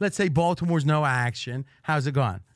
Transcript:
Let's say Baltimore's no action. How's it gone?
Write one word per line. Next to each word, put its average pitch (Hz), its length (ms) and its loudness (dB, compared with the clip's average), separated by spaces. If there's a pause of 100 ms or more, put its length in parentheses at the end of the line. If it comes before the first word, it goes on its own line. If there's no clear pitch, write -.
Let's 202 160 -2
say 196 120 2
Baltimore's 170 580 2
no 151 180 2
action. 123 600 -2 (160)
How's 147 240 0
it 147 60 -2
gone? 117 280 0 (160)